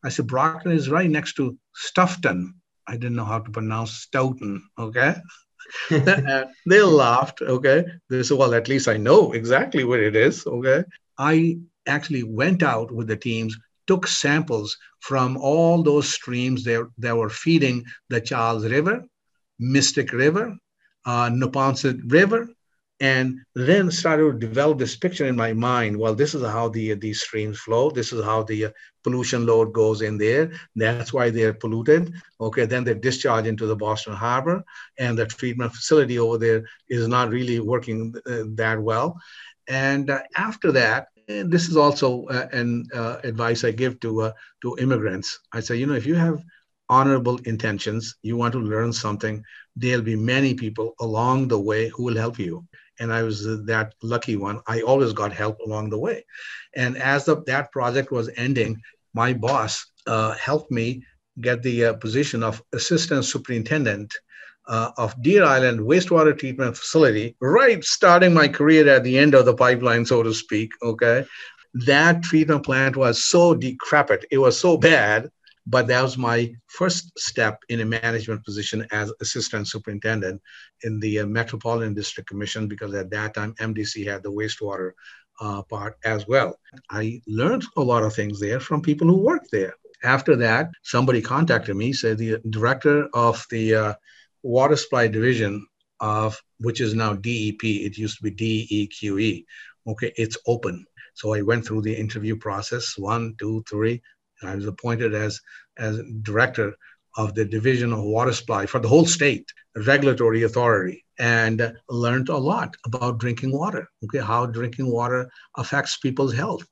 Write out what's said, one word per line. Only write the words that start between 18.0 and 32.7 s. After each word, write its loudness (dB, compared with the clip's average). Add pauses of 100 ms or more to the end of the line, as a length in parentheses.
the 0
Charles -2
River, 0 (540)
Mystic 0
River, 0 (480)
uh, -2
Neponset 0 (120)
River, 4 (500)
and 0 (180)
then 4
started 2
to -6
develop 2
this -4
picture -4
in 0
my -2
mind. 0
Well, 0
this 0
is -4
how -2
the, -4
these -6
streams -6
flow. 0
This -6
is -4
how 0
the, -4
uh, -6 (320)
pollution -2
load 4
goes 2
in -4
there. 2 (240)
That's -2
why 2
they're 2
polluted. 2 (260)
Okay, 0
then -2